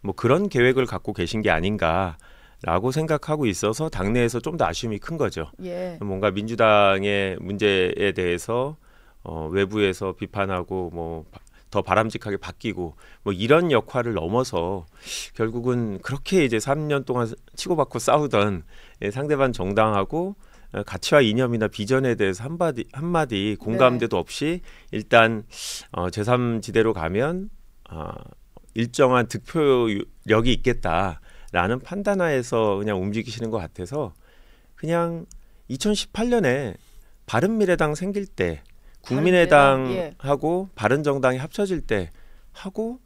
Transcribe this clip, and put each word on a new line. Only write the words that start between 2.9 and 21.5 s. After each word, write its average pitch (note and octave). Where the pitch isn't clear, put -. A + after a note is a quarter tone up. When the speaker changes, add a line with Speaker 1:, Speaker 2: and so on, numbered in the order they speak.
Speaker 1:
생각하고 D3+
있어서 A2
당내에서 A#2
좀 D#3+
더 C3
아쉬움이 G#2
큰 E3
거죠. E2+
Speaker 2:
예. F3+
Speaker 1:
뭔가 G2
민주당의 G2+
문제에 F#2+
대해서, A2+
어, D#2+
외부에서 G2
비판하고 F#2+
뭐 E2
바-, -
더 G2+
바람직하게 G#2
바뀌고 F2+
뭐 G2+
이런 D3
역할을 A#2
넘어서 F#2
결국은 A#2
그렇게 D3
이제 A2
삼 D3
년 C#3
동안 A#2+
치고받고 D3+
싸우던, A2+
예, G2+
상대방 C3+
정당하고 A2
어, G2+
가치와 C#3
이념이나 A#2